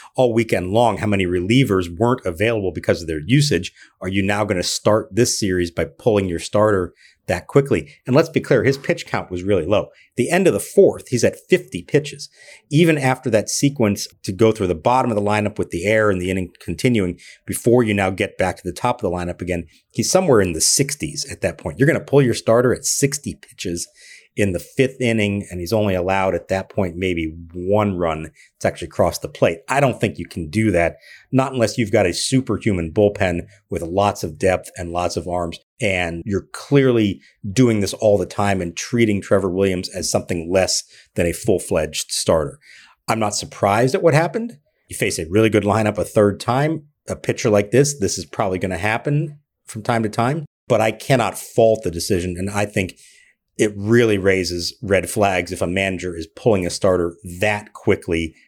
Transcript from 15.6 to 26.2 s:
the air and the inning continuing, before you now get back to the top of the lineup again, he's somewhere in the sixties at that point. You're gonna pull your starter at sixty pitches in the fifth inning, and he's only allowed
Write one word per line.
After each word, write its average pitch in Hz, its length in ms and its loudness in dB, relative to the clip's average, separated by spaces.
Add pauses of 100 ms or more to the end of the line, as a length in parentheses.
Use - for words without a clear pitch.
the 87 140 -6
air 107 260 2
and 92 120 -2
the 92 80 -4
inning 92 300 -4
continuing, 92 580 -2 (260)
before 120 380 2
you 107 100 2
now 98 180 2
get 95 280 -4
back 92 180 -2
to - 80 -20
the 90 80 -6
top - 300 -4
of 95 80 0
the 87 60 -4
lineup 87 260 -6
again, 87 240 -6 (240)
he's - 180 -4
somewhere 165 320 4
in 90 120 2
the 78 80 -6
sixties - 680 -2
at 98 120 -14
that 90 180 -4
point. 82 220 -8
You're 139 80 4
gonna 139 100 2
pull 139 240 2
your 117 120 2
starter 120 380 2
at - 120 -4
sixty - 500 -4
pitches - 540 -10 (480)
in 101 160 0
the 85 80 -4
fifth - 400 -2
inning, 104 500 0
and 90 80 -10
he's 87 140 -4
only 107 240 2
allowed 95 360 0